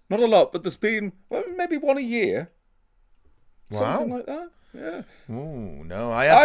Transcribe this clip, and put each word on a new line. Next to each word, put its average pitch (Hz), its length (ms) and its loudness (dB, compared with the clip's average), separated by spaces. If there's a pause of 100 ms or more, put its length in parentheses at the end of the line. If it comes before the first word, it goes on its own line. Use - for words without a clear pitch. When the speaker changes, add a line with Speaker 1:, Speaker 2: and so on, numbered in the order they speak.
Speaker 1:
Not 208 120 0
a 240 60 4
lot, 202 260 6
but 175 100 -6
there's 185 140 -6
been, 208 360 -2 (160)
well, - 140 -4 (140)
maybe 349 200 -2
one 285 220 0
a - 20 -4
year. 185 500 -2 (1200)
Speaker 2:
Wow. 107 80 -6 (200)
Speaker 1:
Something 233 160 -4
like 247 120 -8
that. 330 240 -10 (220)
Yeah. 269 300 -12 (320)
Speaker 2:
Ooh, 113 500 -12
no. 104 280 -6
I 123 140 2
had 170 120 10
Speaker 1:
I 285 60 10